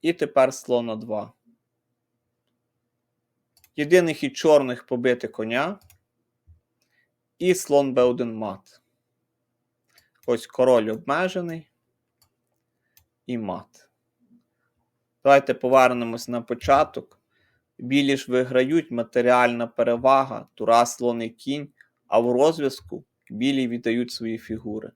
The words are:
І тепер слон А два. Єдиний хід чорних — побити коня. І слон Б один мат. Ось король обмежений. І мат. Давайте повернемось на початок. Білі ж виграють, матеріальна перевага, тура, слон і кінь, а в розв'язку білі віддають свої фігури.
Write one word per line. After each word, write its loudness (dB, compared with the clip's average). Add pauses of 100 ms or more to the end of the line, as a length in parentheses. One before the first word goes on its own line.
І 0
тепер 0
слон -4
А -6
два. -8 (2500)
Єдиний 2
хід -6
чорних — 2
побити -2
коня. -4 (1600)
І 2
слон 0
Б 4
один 0
мат. -10 (1500)
Ось -2
король 2
обмежений. -6 (1600)
І -6
мат. -10 (1300)
Давайте 4
повернемось 2
на -6
початок. -2 (580)
Білі 0
ж -8
виграють, 0
матеріальна 0
перевага, 0
тура, 4
слон -4
і -8
кінь, -10 (380)
а 2
в 0
розв'язку 0 (260)
білі -2
віддають -4
свої -8
фігури. -12